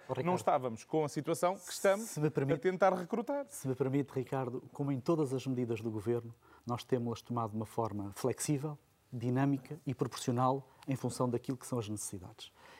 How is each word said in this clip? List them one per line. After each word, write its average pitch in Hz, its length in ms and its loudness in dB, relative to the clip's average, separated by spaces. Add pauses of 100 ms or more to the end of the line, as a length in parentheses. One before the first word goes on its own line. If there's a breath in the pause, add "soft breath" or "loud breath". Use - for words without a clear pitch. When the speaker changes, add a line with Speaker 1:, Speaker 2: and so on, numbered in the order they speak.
Speaker 1:
oh, 131 60 -2
Ricardo. 131 120 -2
Speaker 2:
não 180 80 2
estávamos 131 500 2
com 156 220 0
a 143 40 -2
situação 165 460 0
que - 160 -12
estamos 208 360 2
Speaker 1:
Se - 120 -6
me 151 120 4
permite, 147 360 2
Speaker 2:
a 185 40 2
tentar 190 200 6
recrutar. 233 580 -2
Speaker 1:
se - 180 -8
me 131 80 2
permite, 135 360 2
Ricardo, 127 520 -2 (100)
como 143 180 0
em 135 80 0
todas 156 320 2
as 131 140 -2
medidas 120 340 0
do 113 120 -4
governo, 113 420 -2 (320 soft breath)
nós 117 180 -4
temos-las 117 380 0
tomado 117 300 -2
de 107 40 -6
uma 110 120 -4
forma 104 480 -2
flexível, 143 640 0 (320)
dinâmica 135 720 0
e 135 80 0
proporcional 127 720 0 (200 loud breath)
em 135 80 0
função 123 340 0
daquilo 120 260 -2
que - 120 -12
são 127 100 -2
as 110 100 -2
necessidades. 104 640 -10 (280 loud breath)